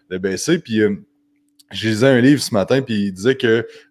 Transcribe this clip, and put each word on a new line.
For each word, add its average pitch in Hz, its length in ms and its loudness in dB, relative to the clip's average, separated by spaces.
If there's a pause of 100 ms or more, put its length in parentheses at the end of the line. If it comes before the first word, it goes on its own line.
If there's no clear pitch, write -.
(100)
de 92 80 -6
baisser ? » 95 420 -2
Puis, 110 220 -4
euh, 101 140 0 (760)
je 101 180 -6
lisais 110 200 2
un 127 120 4
livre 131 220 4
ce - 100 -8
matin, 117 300 0
puis 107 240 -4
il 95 60 -6
disait 110 240 -2
que, 113 300 0 (240)